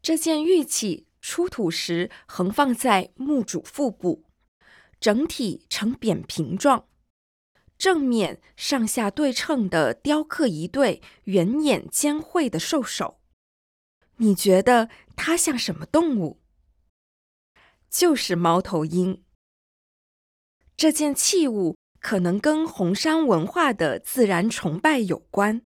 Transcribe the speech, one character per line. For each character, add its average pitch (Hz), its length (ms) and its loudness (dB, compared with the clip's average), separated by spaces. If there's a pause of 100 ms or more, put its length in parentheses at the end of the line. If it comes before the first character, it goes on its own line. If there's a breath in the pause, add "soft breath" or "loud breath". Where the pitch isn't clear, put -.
这 320 160 0
件 311 260 0
玉 330 220 4
器 - 420 -6 (140)
出 - 280 -4
土 190 220 -2
时 170 400 -4 (160 loud breath)
横 190 260 -2
放 269 220 2
在 208 400 0
墓 269 280 -2
主 - 200 -6
腹 277 280 -4
部， - 340 -4 (760 soft breath)
整 233 280 0
体 - 420 -6
呈 220 240 -4
扁 208 300 -2
平 170 340 -6
状， 262 320 0 (920)
正 359 220 2
面 233 400 0 (160 soft breath)
上 247 300 -2
下 208 240 -2
对 285 220 0
称 240 360 -2
地 156 260 0
雕 302 300 0
刻 302 240 -2
一 160 180 -4
对 247 340 0 (240 soft breath)
圆 196 380 2
眼 254 260 0
尖 294 320 -2
喙 311 300 -2
的 160 80 -4
兽 277 240 -2
首。 - 380 -8 (960)
你 214 180 4
觉 190 280 4
得 226 260 4 (280 loud breath)
它 330 200 0
像 320 220 0
什 - 160 -4
么 156 120 -12
动 311 320 2
物？ 160 220 -4 (1500 soft breath)
就 349 260 4
是 190 200 -2
猫 170 280 4
头 156 220 -2
鹰。 180 380 -2 (1500)
这 311 140 4
件 302 240 -2
器 339 320 0
物 202 300 -2 (240)
可 - 180 -2
能 180 220 0
跟 311 260 0
红 185 280 -2
山 311 320 0
文 185 200 2
化 302 260 0
的 160 260 -2
自 - 280 0
然 190 220 0
崇 175 300 -4
拜 311 200 2
有 190 200 -2 (120)
关。 214 400 0